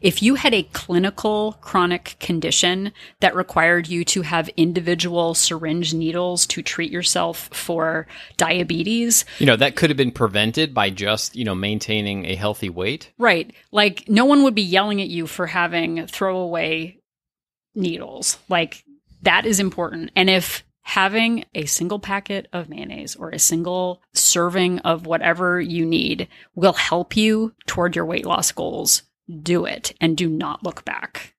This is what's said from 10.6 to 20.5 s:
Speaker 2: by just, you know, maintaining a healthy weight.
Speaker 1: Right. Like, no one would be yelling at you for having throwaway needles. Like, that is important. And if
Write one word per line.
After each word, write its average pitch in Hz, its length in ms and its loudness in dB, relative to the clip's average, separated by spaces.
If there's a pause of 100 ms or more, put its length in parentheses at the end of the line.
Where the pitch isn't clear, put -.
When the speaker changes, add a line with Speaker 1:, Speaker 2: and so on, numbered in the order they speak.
Speaker 2:
by 101 160 2
just, 98 440 -2
you 120 120 -4
know, 98 80 -2
maintaining 101 720 -2
a 92 80 -2
healthy 104 340 -4
weight. 92 480 -6
Speaker 1:
Right. 190 340 0 (220)
Like, 208 340 2
no 220 200 6
one 285 160 8
would 262 120 6
be 208 60 2
yelling 196 400 2
at 185 80 -4
you 170 180 -6
for 175 200 -6
having 165 600 -2
throwaway 170 880 -4 (760)
needles. - 640 -4 (120)
Like, 170 340 -2 (380)
that 180 240 4
is 202 140 2
important. 175 540 -4
And 190 140 4
if 185 340 0 (200)